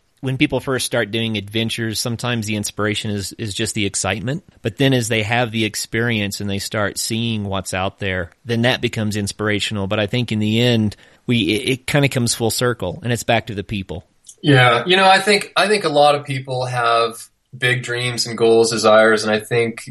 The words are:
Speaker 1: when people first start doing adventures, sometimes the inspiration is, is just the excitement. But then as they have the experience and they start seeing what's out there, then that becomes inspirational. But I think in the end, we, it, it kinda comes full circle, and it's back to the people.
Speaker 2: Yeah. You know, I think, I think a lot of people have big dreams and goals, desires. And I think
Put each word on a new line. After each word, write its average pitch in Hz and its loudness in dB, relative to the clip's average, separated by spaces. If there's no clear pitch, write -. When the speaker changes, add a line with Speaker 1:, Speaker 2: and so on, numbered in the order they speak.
Speaker 1:
when 131 -4
people 139 0
first 127 -4
start 117 -2
doing 113 -4
adventures, 110 -4
sometimes 117 -4
the 107 -2
inspiration 104 -4
is, 101 -6
is 104 -8
just 110 -4
the 104 0
excitement. 104 -4
But 117 -4
then 135 2
as 120 0
they 110 -2
have 117 -2
the 113 0
experience 110 -2
and 104 -4
they 98 -2
start 104 -4
seeing 113 -2
what's 95 -6
out 95 -4
there, 92 -4
then 117 0
that 127 2
becomes 110 -2
inspirational. 104 -4
But 104 -2
I 104 0
think 123 -2
in 110 0
the 107 2
end, 117 2
we, 120 2
it, 104 -2
it 131 -2
kinda 143 2
comes 120 0
full 113 0
circle, 98 -2
and 120 -4
it's 113 -2
back 113 0
to 110 -8
the 98 -4
people. 92 -8
Speaker 2:
Yeah. 123 6
You 180 4
know, 190 6
I 190 6
think, 202 2
I 180 2
think 202 2
a 160 -2
lot 147 6
of 135 -8
people 131 -4
have 117 0
big 123 0
dreams 120 -4
and 117 -8
goals, 113 4
desires. 110 6
And 107 0
I 107 2
think 117 -2